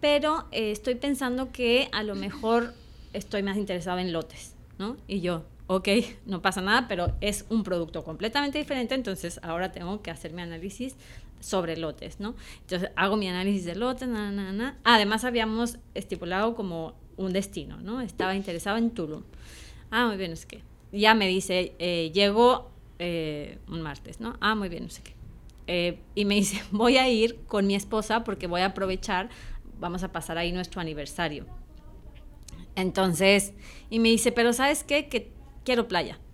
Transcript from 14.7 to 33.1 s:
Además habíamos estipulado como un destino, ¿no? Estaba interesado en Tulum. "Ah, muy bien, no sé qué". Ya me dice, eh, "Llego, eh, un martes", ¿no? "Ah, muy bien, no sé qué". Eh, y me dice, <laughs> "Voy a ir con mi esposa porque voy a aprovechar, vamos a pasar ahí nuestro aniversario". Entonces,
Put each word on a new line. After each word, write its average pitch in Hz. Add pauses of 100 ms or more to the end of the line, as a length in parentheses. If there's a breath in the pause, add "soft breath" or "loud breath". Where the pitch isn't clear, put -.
Además 220
habíamos 233 (160)
estipulado 196
como 175 (220)
un 190
destino, 180
¿no? 220
Estaba 190
interesado 196
en 233
Tulum. 160 (680 loud breath)
"Ah, 240
muy 214
bien, 190
no 160
sé -
qué". - (280)
Ya 214
me 202
dice, 185
eh, 170
"Llego, 208 (280)
eh, 160 (100)
un 165
martes", 151
¿no? 226
"Ah, 214
muy 202
bien, 165
no 170
sé -
qué". - (540)
Eh, 175 (160)
y 208
me 202
dice, 196
<laughs> -
"Voy 240
a 262
ir 233
con 196
mi 196
esposa 214
porque 190
voy 175
a 185
aprovechar, 190 (520 loud breath)
vamos 175
a 185
pasar 165
ahí 175
nuestro 180
aniversario". 151 (1300 loud breath)
Entonces, 190 (380 loud breath)